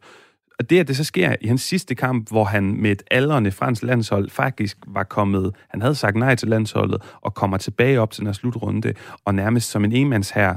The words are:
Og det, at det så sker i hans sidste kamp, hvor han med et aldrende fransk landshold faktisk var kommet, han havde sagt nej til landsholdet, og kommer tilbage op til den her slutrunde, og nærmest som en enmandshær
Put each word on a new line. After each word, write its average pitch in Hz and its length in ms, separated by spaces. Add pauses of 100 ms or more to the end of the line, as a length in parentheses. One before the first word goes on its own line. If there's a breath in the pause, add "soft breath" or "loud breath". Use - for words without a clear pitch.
(600 soft breath)
Og 120 100
det, 180 100
at 160 80
det 135 100
så 151 60
sker 156 380
i 107 60
hans 123 140
sidste - 340
kamp, 123 360
hvor 110 120
han 101 380
med 104 100
et 101 200
aldrende 127 400
fransk 127 320
landshold 113 460
faktisk 131 480 (100)
var 98 160
kommet, 98 480 (180 soft breath)
han - 120
havde 139 140
sagt 104 220
nej 127 180
til 107 120
landsholdet, 104 540 (200 loud breath)
og - 120
kommer 95 240
tilbage 123 440
op 107 100
til - 80
den 104 80
her 104 60
slutrunde, 110 600 (320 loud breath)
og 101 100
nærmest 110 340
som 104 160
en 107 60
enmandshær 107 640